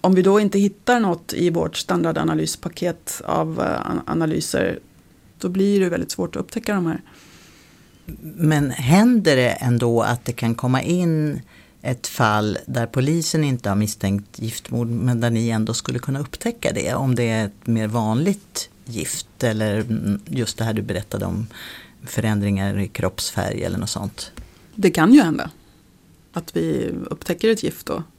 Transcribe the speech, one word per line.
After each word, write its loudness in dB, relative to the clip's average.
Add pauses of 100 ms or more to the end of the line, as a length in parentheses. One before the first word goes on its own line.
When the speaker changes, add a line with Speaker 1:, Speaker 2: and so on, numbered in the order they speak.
Speaker 1:
Om 6
vi 6
då 6
inte 2
hittar 2
något -2
i 2
vårt -2
standardanalyspaket -2
av, -2
eh, -2
an-, -2
analyser, -2 (600)
då -4
blir 2
det 2
väldigt -4
svårt -6
att -4
upptäcka -4
de 0
här. -4 (1200)
Speaker 2:
Men 2
händer 6
det 4
ändå 2
att 0
det -4
kan 0
komma 0
in 0 (420)
ett -4
fall 2
där -2
polisen 0
inte -2
har 2
misstänkt -2
giftmord -4
men 0
där 2
ni 2
ändå 0
skulle -4
kunna -4
upptäcka -4
det -2
om 2
det 0
är 0
ett -10
mer 2
vanligt -2 (140)
gift -8
eller, 0
mm, -2
just -4
det -2
här 0
du -2
berättade -4
om -4 (560)
förändringar 0
i -2
kroppsfärg -4
eller -2
något -4
sånt? -8 (420)
Speaker 1:
Det 2
kan 6
ju 10
hända 0 (840)
att -8
vi -2 (160)
upptäcker -2
ett 2
gift -6
då. -4 (160)